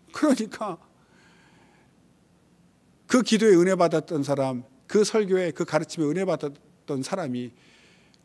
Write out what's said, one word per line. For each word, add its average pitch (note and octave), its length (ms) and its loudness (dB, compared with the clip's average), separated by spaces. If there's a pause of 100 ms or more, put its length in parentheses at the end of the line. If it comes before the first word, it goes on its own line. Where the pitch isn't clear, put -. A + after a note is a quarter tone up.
(120)
그러니까 G#3+ 680 -2 (2250)
그 B3+ 140 4
기도에 G#3+ 340 4
은혜 F3+ 200 4
받았던 D#3+ 480 0
사람, C3+ 400 -2 (240)
그 G#3 160 2
설교에, F#3 480 0
그 E3+ 140 -6
가르침에 D#3 400 -2
은혜 F3 200 -2
받았던 D3 800 -8
사람이 B2 480 -8 (720)